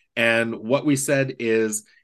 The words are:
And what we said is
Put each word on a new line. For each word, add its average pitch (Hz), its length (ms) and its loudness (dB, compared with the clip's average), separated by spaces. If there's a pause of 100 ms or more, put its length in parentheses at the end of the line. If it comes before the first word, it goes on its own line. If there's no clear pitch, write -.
(160)
And 117 400 0
what 120 300 -2
we 143 120 2
said 135 420 -2
is 113 460 0 (180)